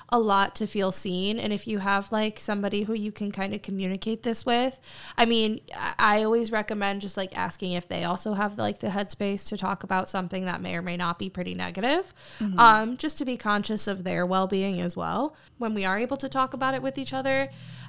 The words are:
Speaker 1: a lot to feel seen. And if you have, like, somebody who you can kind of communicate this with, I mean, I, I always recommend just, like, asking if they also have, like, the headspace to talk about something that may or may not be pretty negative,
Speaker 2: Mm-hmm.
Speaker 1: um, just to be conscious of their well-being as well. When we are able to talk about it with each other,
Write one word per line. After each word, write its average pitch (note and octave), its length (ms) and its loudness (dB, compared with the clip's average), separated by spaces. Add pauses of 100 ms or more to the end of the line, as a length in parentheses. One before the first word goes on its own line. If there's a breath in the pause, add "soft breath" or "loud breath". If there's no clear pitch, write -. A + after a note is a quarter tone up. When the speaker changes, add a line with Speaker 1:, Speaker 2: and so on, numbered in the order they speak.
Speaker 1:
a A#3+ 80 4
lot G3 380 4
to G#3+ 100 -2
feel G3 260 0
seen. F#3+ 460 0
And G#3 160 -2
if G3+ 140 -6
you G#3+ 120 -2
have, G3 320 0
like, G#3+ 280 0
somebody G3+ 440 -2
who G#3+ 100 -2
you G#3+ 180 -2
can G#3 200 -6
kind G3 220 -4
of G3+ 80 -6
communicate F#3+ 640 -4
this A3+ 200 -2
with, B3 360 2 (400 loud breath)
I A#3+ 60 8
mean, A3 360 2 (140)
I, - 240 -4
I G#3+ 240 6
always A3+ 280 2
recommend G#3 500 -2
just, G3+ 140 -8
like, F#3+ 220 -6
asking F3+ 360 -4
if F3 140 -4
they F3 180 -4
also F#3+ 280 -2
have, G3+ 240 -2
like, G#3+ 220 -2
the A3+ 80 -4
headspace G3+ 640 -2
to G#3 80 -4
talk F#3+ 260 -4
about F#3 260 0
something F#3 360 -4
that F3 160 -4
may F#3 140 -4
or E3+ 60 -4
may F3 160 -6
not F3 220 -2
be F#3+ 100 -6
pretty F3+ 240 -6
negative, F#3 580 -2 (280 loud breath)
Speaker 2:
Mm-hmm. G3 200 0
Speaker 1:
um, A3+ 380 8
just D#4 220 -2
to C#4 60 -2
be B3+ 120 -2
conscious G#3 500 0
of F#3+ 160 -4
their F3 220 0
well-being F#3+ 560 2
as F3 160 -2
well. F#3 380 -2 (240 loud breath)
When A3 160 -2
we G3 100 0
are F#3+ 140 2
able B3 180 -2
to C4+ 120 -6
talk C4 260 0
about C4 180 0
it C4 80 -2
with C4+ 160 -2
each C4+ 160 -6
other, C4+ 360 0 (400 loud breath)